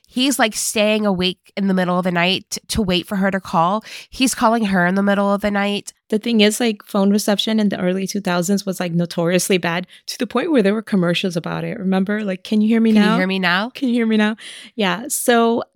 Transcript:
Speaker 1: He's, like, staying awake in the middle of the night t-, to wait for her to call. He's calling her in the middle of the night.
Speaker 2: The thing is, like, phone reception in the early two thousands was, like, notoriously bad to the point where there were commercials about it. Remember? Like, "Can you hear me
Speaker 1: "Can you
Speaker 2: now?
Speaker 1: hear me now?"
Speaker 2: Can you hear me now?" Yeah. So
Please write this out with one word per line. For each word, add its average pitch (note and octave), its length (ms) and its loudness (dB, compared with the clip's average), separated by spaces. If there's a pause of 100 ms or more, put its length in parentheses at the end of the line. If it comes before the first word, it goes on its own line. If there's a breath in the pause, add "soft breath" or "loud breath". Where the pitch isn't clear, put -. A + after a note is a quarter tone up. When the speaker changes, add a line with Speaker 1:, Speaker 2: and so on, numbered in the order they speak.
Speaker 1:
He's, B3+ 300 -2
like, A3+ 180 0
staying G#3+ 480 0
awake F#3 540 -2
in G3 100 0
the F#3+ 60 2
middle F3+ 240 0
of F3+ 60 -2
the F#3 60 0
night F3 420 0
t-, - 160 -10
to A3 140 -2
wait F3+ 240 -2
for G#3 100 -6
her F#3+ 140 0
to F#3+ 80 -4
call. F#3 460 -2 (240 loud breath)
He's - 260 -2
calling A3+ 300 2
her F#3+ 220 2
in F#3 80 0
the G3 80 0
middle G3+ 300 2
of G3+ 100 -2
the G#3 80 -2
night. G3+ 420 -4 (160)
Speaker 2:
The A3 100 -2
thing A3+ 220 0
is, G#3 180 4
like, A3+ 280 -2
phone G3+ 240 0
reception G#3+ 500 0
in G#3 80 2
the - 100 -2
early F#3 280 0
two G3+ 160 -6
thousands F3+ 420 0
was, F#3+ 160 -6
like, F3+ 120 -2
notoriously F3 680 0
bad F3 280 -4 (200 loud breath)
to - 120 -12
the B3 80 -4
point C#4+ 240 -4
where C4 120 4
there G3 100 2
were A3 100 -2
commercials F3 540 0
about E3 260 -6
it. E3 160 -8
Remember? G3 460 0
Like, F#3 200 -6
"Can G#3+ 180 0
you G#3+ 40 4
hear A3+ 140 4
me A3+ 120 4
Speaker 1:
"Can G#3+ 100 6
you F#3 60 4
Speaker 2:
now? F3 100 4
Speaker 1:
hear F#3 80 2
me F#3+ 120 -2
now?" F#3 320 0
Speaker 2:
Can - 200 -4
you A#3 40 2
hear A#3 120 2
me A3 100 2
now?" G#3+ 200 2 (380 loud breath)
Yeah. G3 340 -2
So A#3 540 2 (140)